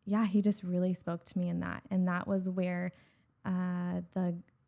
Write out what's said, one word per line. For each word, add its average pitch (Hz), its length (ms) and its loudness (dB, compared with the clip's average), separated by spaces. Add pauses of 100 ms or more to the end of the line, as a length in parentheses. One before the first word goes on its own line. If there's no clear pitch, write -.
yeah, 208 220 2
he 202 160 4
just 208 200 2
really 180 320 2
spoke 170 300 -4
to - 140 -6
me 180 100 0
in 175 120 -2
that. - 300 -6
And 185 180 4
that 180 200 -2
was 190 200 0
where, 180 440 -2 (520)
uh, 180 580 -2 (120)
the, 175 220 0 (320)